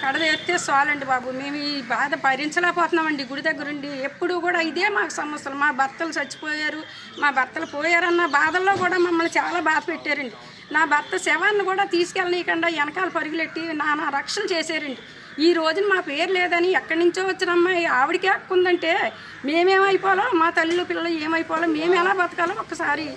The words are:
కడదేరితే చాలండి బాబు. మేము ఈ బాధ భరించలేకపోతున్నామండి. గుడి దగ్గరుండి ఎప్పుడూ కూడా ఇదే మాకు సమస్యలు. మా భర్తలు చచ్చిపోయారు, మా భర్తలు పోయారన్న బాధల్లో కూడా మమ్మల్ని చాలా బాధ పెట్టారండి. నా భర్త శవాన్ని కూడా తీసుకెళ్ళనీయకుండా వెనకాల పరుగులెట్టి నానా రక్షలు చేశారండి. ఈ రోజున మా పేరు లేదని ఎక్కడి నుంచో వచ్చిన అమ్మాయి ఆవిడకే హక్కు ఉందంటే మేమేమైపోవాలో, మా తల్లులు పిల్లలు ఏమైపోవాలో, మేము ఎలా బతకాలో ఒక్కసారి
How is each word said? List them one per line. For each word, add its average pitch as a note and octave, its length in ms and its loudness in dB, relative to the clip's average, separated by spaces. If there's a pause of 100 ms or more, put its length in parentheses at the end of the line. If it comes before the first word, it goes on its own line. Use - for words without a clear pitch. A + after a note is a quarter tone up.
కడదేరితే D#4 500 0 (140)
చాలండి C#4+ 340 2
బాబు. B3+ 260 0
మేము C#4 260 -6
ఈ D4 260 -4
బాధ B3 320 -2
భరించలేకపోతున్నామండి. D#4 1080 0
గుడి C#4 180 -8
దగ్గరుండి C#4+ 460 -4
ఎప్పుడూ C#4+ 520 -4
కూడా E4+ 200 -2
ఇదే E4 280 -2
మాకు F#4+ 200 -2
సమస్యలు. D4 480 -8
మా C#4+ 140 2
భర్తలు C4+ 380 -2
చచ్చిపోయారు, D4+ 720 -6 (360)
మా C#4+ 120 2
భర్తలు C4+ 360 -2
పోయారన్న E4+ 600 2
బాధల్లో D#4+ 500 2
కూడా F#4 220 0
మమ్మల్ని E4 420 2
చాలా E4 200 -2
బాధ D#4 280 2
పెట్టారండి. C#4+ 440 -4 (400)
నా D#4 120 4
భర్త D4 320 0
శవాన్ని F#4 480 2
కూడా F#4+ 200 0
తీసుకెళ్ళనీయకుండా F4 840 0
వెనకాల D#4+ 400 -2
పరుగులెట్టి D#4+ 520 -4
నానా D4+ 480 -2
రక్షలు C#4 440 -4
చేశారండి. D#4 460 -2 (400)
ఈ E4 140 4
రోజున E4 420 2
మా F4+ 60 2
పేరు E4 320 -2
లేదని F4 360 2
ఎక్కడి D#4+ 300 0
నుంచో F4 260 2
వచ్చిన F#4 260 -2
అమ్మాయి F4 360 2
ఆవిడకే E4 420 2
హక్కు F#4 260 0
ఉందంటే F4+ 580 2 (320)
మేమేమైపోవాలో, F#4+ 920 4
మా E4 160 4
తల్లులు E4+ 340 0
పిల్లలు E4+ 240 -2
ఏమైపోవాలో, D#4+ 580 0
మేము E4 280 2
ఎలా F#4 180 4
బతకాలో F4+ 420 0
ఒక్కసారి D4+ 640 -4